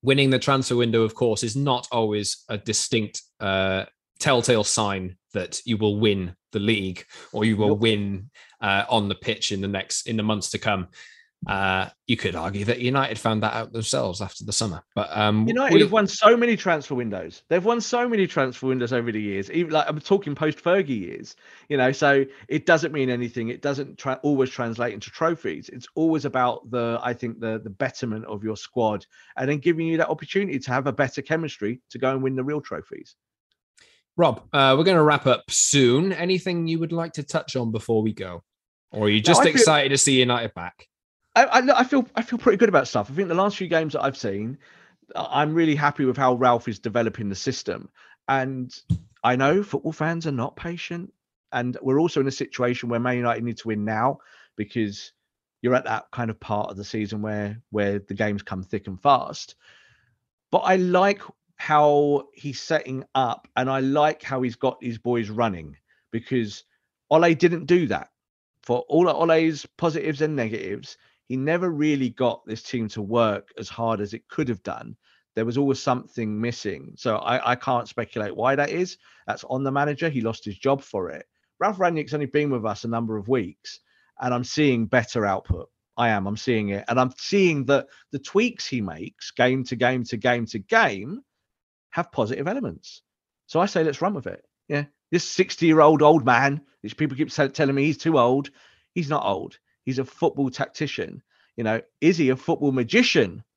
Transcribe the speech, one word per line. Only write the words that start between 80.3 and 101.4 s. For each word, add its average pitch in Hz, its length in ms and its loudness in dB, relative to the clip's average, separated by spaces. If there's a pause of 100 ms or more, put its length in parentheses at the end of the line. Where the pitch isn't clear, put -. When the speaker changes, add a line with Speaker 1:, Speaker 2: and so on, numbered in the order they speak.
Speaker 2:
his 101 140 -10
job 135 240 0
for 92 260 -6
it. 76 180 -14 (320)
Ralf 190 200 -2
Rangnick's 160 340 0
only 147 140 -4
been 147 240 0
with 117 160 -2
us 104 180 -6
a 117 40 -4
number 113 280 -4
of 101 120 -8
weeks, - 520 -4 (400)
and 123 140 -2
I'm 123 100 -4
seeing 131 420 2
better 117 380 0
output. 95 460 -2 (260)
I 117 140 2
am. 98 160 0
I'm 104 100 -4
seeing 110 320 -2
it. 101 200 -4
And 120 120 2
I'm 127 160 2
seeing 175 480 0
that 131 220 2 (260)
the 143 60 -8
tweaks - 480 -2
he 120 160 -4
makes 85 480 -10
game 127 340 0
to 127 100 -8
game 123 300 0
to 113 140 -8
game 120 280 0
to 113 120 -8
game 151 640 -2 (680)
have - 220 -6
positive 120 340 -2
elements. 185 560 -8 (440)
So - 120 -2
I 185 80 4
say, 185 160 0
let's 151 200 0
run 196 100 0
with 143 140 -8
it. 90 180 -12 (240)
Yeah. 147 160 -2 (260)
This 170 140 0
sixty-year-old 160 800 6
old 151 240 6
man, 135 340 4 (220)
which 107 140 -12
people 139 200 -2
keep 147 140 -4
t-, 139 180 0
telling 139 260 0
me 139 100 0
he's 156 120 0
too 160 220 2
old, 131 320 4 (440)
he's 160 140 -4
not 147 160 -2
old. - 340 -4 (260)
He's 131 140 -4
a - 60 -2
football 139 460 -2
tactician. - 720 -8 (340)